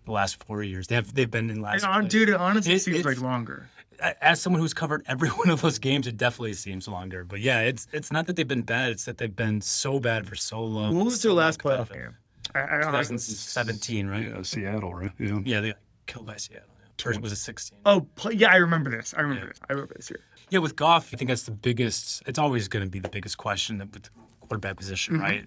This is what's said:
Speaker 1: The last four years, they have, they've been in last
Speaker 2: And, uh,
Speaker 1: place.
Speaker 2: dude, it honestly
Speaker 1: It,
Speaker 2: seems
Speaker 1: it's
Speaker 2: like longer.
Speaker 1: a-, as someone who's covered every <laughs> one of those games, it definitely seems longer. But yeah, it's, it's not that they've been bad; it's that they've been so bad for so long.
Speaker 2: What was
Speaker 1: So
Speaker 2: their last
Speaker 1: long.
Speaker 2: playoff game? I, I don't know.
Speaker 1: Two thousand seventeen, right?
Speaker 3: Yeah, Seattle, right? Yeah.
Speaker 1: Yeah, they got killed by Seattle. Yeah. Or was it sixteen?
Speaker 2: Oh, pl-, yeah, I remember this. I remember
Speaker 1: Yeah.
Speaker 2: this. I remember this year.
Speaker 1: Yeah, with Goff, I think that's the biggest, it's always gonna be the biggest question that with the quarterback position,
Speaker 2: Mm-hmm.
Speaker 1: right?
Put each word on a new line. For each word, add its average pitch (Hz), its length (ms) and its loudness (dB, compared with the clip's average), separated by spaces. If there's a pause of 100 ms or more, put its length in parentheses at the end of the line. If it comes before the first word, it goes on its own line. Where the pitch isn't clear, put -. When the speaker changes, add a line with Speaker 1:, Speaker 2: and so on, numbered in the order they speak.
Speaker 1:
The 110 80 -8
last 98 320 0
four 104 180 -6
years, 95 260 -6
they 117 80 0
have, 120 180 0
they've 127 160 2
been 113 200 -2
in 107 120 -6
last 107 220 0
Speaker 2:
And, 190 80 2
uh, 202 80 4
Speaker 1:
place. 196 100 2
Speaker 2:
dude, 220 200 6
it 202 40 4
honestly 180 400 4
Speaker 1:
It, 190 80 4
Speaker 2:
seems 170 160 0
Speaker 1:
it's 170 80 0
Speaker 2:
like 127 140 0
longer. 123 480 -4 (320)
Speaker 1:
a-, - 240 -2
as 165 160 6
someone 180 200 2
who's 160 140 0
covered 151 320 -2
every 131 220 2
<laughs> 120 120 0
one 294 100 4
of 151 120 4
those 156 160 4
games, 135 280 0
it 117 100 -4
definitely 117 380 0
seems 95 340 -8
longer. 92 360 -8
But 98 160 -10
yeah, 120 200 4
it's, 117 320 0
it's 151 200 -6
not 160 140 0
that 175 100 -4
they've 156 100 0
been 123 160 0
bad; 120 280 0
it's 110 160 -6
that 123 120 -6
they've 110 160 -4
been 107 280 0
so 135 360 -2
bad 113 300 0
for 104 60 -12
so 110 280 -6
long. 107 340 0
Speaker 2:
What 202 100 4
was 240 140 0
Speaker 1:
So 226 80 4
Speaker 2:
their 185 80 6
last 160 280 4
Speaker 1:
long. 135 140 2
Speaker 2:
playoff 113 140 -4
game? 117 240 -12 (380)
I, 139 100 0
I - 20 -6
don't 151 140 0
know. 156 60 2
Speaker 1:
Two 151 60 0
thousand 120 280 0
seventeen, 110 880 -4
right? 107 200 -4
Speaker 3:
Yeah, 101 140 -8
Seattle, 101 520 -4
right? 92 240 -6
Yeah. 104 260 -2
Speaker 1:
Yeah, 110 160 2
they 107 80 -2
got 107 100 -6 (280)
killed 113 200 -14
by 107 100 -12
Seattle. - 320 -12 (340)
Yeah. 113 140 0
Or 107 40 -6
was 110 120 -4
it 104 40 -6
sixteen? - 500 -10
Speaker 2:
Oh, 196 200 6 (100)
pl-, 220 160 -4
yeah, 208 200 6
I 185 40 10
remember 165 340 4
this. 113 260 -6
I 151 60 0
remember 139 220 -2
Speaker 1:
Yeah. - 40 -10
Speaker 2:
this. - 200 -18
I 139 40 -4
remember 139 240 -6
this - 140 -14
year. - 100 -10 (300)
Speaker 1:
Yeah, 190 80 4
with 156 180 0
Goff, 160 380 6
I - 20 -6
think 127 140 -2
that's 120 140 0
the - 60 -8
biggest, 117 760 -2
it's 135 120 -4
always 123 300 2
gonna 98 180 -2
be 95 120 -6
the 95 100 -4
biggest 101 300 -8
question 104 400 -2
that 98 160 -10
with 95 80 -16
the - 80 -20 (300)
quarterback 98 360 -6
position, 98 380 -4
Speaker 2:
Mm-hmm. 156 80 2
Speaker 1:
right? 101 240 -2